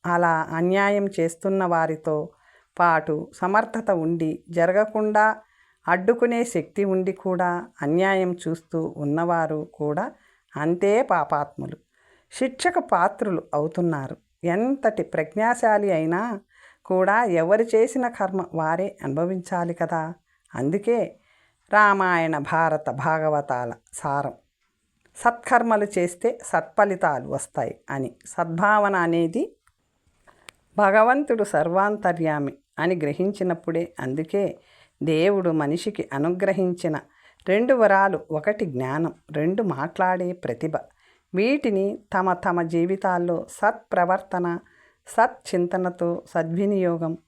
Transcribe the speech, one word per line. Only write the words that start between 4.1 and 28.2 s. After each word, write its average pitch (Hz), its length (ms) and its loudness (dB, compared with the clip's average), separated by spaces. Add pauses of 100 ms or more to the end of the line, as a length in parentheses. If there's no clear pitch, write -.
జరగకుండా 214 840 2 (520)
అడ్డుకునే 226 560 2
శక్తి 202 400 -2
ఉండి 185 280 0
కూడా 180 540 -2 (160)
అన్యాయం 180 540 2 (120)
చూస్తూ 160 480 -4
ఉన్నవారు 156 760 -2
కూడా 151 380 -4 (440)
అంతే 175 460 2
పాపాత్ములు. 147 720 -2 (560)
శిక్షకు 302 480 -2
పాత్రులు 190 600 0 (120)
అవుతున్నారు. 156 600 -2 (280)
ఎంతటి 220 580 0
ప్రజ్ఞాశాలి 208 880 0
అయినా 180 480 -2 (440)
కూడా 196 400 4
ఎవరు 185 380 4
చేసిన 240 460 4
కర్మ 190 360 -2 (100)
వారే 165 480 0
అనుభవించాలి 175 720 -2
కదా. 165 400 -4 (400)
అందుకే 202 640 -2 (540)
రామాయణ, 185 680 4
భారత, 156 520 0
భాగవతాల 143 840 -2 (200)
సారం 143 400 -4 (840)
సత్కర్మలు 233 680 2 (120)
చేస్తే 180 440 -2
సత్ఫలితాలు 165 840 0
వస్తాయి - 520 -6 (100)
అని. 135 200 -4 (160)